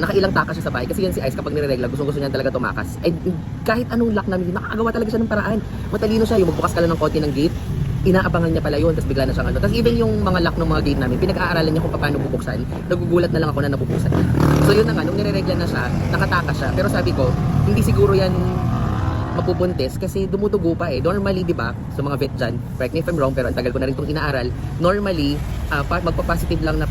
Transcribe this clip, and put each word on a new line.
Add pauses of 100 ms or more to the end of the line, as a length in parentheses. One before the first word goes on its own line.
nakailang
taka
siya
sa
bahay.
Kasi
yan
si
Ice,
kapag
niregla,
gustong-gusto
niya
talaga
tumakas.
Eh, (480)
kahit
anong
lock
namin,
nakakagawa
talaga
siya
ng
paraan. (360)
Matalino
siya,
yung
magbukas
ka
lang
ng
konti
ng
gate, (500)
inaabangan
niya
pala
yun,
tapos
bigla
na
siyang
ano.
Tapos
even
yung (100)
mga
lock
ng
mga
gate
namin,
pinag-aaralan
niya
kung
paano
bubuksan. (280)
Nagugulat
na
lang
ako
na
nabubuksan. (500)
So
yun
na
nga,
nung
nireregla
na
siya, (240)
nakatakas
siya.
Pero
sabi
ko, (400)
hindi
siguro
yan (1080)
mapubuntis
kasi
dumudugo
pa
eh.
Normally,
di
ba, (180)
sa
mga
vet
dyan, (240)
correct
me
if
I'm
wrong,
pero
ang
tagal
ko
na
rin
itong
inaaral, (320)
normally, (320)
ah,
pa-,
magpa-positive
lang
na